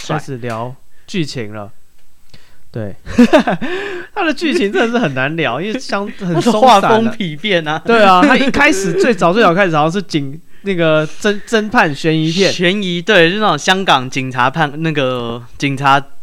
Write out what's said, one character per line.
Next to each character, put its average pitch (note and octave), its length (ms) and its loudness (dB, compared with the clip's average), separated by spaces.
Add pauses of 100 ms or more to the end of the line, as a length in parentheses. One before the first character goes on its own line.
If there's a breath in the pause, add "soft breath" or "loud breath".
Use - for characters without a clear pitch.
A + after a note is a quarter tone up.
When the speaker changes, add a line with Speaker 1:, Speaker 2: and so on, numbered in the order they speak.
Speaker 1:
开 D#3 160 -6
始 C#3 140 -10
聊 A#2+ 380 -8 (320)
剧 F3 180 -4
情 A2+ 260 -8
了。 G#2 140 -12
Speaker 2:
帅。 G#2 60 -16 (960 soft breath)
Speaker 1:
对。 G#2 280 -8
<laughs> F4 1200 0
他 G4 80 0
的 D#4 80 0
剧 D#4+ 180 -2
情 B3 220 0
真 A#3+ 180 2
的 A#3+ 60 0
是 - 0 -
很 F3 160 0
难 C3 220 -2
聊， C#3 260 -2
因 G#3+ 100 -6
为 B3+ 80 -6
相-， G3+ 340 -4
Speaker 2:
<laughs> - 40 -16
Speaker 1:
很 F3 240 0
松 A#3 120 2
散 G#3+ 280 6
的。 - 0 -
Speaker 2:
他 - 0 -
的 - 0 -
画 - 0 -
风 A3 300 2
疲 E3 240 -6
变 E3+ 320 -2
啊。 D#3 180 -2
Speaker 1:
对 A3+ 180 4
啊， F#3 220 8
他 C4 100 4
一 C4 140 2
开 C#4+ 220 4
始 G3 220 -2
最 A#3+ 200 2
早， F3+ 180 2
最 A3+ 120 2
早 F3 100 6
开 F#3+ 160 2
始 D#3+ 60 0
好 D3 80 2
像 E3 80 0
是 G3 100 -4
警-， C#3+ 400 -6 (220 soft breath)
那 G3 120 -2
个 D#3 320 2
侦-， G3+ 400 -2
侦 G#3+ 220 0
探 G3 240 2
悬 D#3+ 260 0
疑 D#3+ 120 0
片。 E3+ 200 2
Speaker 2:
悬 F3+ 300 0
疑， F3 180 -4
对， F3 300 4
就 G3 80 -2
那 G#3+ 120 2
种 D#3+ 60 2
香 F#3+ 300 -2
港 C3+ 240 2
警 C3 220 -4
察 B2+ 180 2
判-， D3+ 220 0 (100)
那 E3 100 -2
个 B2 500 -4 (180)
警 C#3 180 -2
察 C#3 260 4 (200)